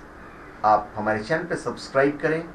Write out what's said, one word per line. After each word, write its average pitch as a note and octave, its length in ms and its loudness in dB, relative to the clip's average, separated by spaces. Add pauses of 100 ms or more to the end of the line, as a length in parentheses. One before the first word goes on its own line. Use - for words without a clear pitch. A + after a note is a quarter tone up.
(640)
आप G#2+ 300 6
हमारे G#2+ 280 0
चैनल D#3+ 200 0
पे - 120 -4
सब्सक्राइब C3+ 640 0
करें D#3+ 340 0